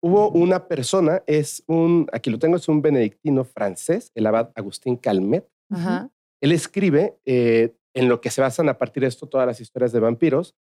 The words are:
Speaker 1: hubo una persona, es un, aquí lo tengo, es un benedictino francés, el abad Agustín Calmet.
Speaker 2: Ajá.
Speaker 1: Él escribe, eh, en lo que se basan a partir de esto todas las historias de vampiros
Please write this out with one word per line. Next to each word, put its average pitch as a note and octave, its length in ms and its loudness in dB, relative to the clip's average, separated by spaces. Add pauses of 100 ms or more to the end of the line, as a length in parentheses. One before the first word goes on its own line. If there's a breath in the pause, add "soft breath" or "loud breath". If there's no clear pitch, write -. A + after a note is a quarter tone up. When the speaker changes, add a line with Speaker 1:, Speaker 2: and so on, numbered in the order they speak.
Speaker 1:
hubo G#3 280 4
una F3 380 0
persona, E3 580 0
es D3+ 400 -2
un, E3 460 2
aquí A#2 180 -6
lo A2+ 80 -4
tengo, E3 180 2
es - 120 -6
un D3+ 120 2
benedictino C3+ 640 0
francés, A#2 680 -6
el A2 120 -2
abad A2+ 280 0
Agustín A2+ 420 -6
Calmet. G#2 500 -2 (240)
Speaker 2:
Ajá. F3+ 400 -6 (300)
Speaker 1:
Él C#3+ 120 2
escribe, F3 720 0
eh, A#2 480 2 (200)
en B2+ 140 2
lo A#2+ 120 2
que A#2+ 100 -6
se - 100 -4
basan C3+ 280 0
a B2+ 100 -2
partir B2+ 240 -4
de C3+ 60 0
esto B2+ 180 -10
todas C3 200 0
las A#2+ 140 -6
historias A#2+ 320 -4
de A#2 80 0
vampiros C3+ 540 0 (160)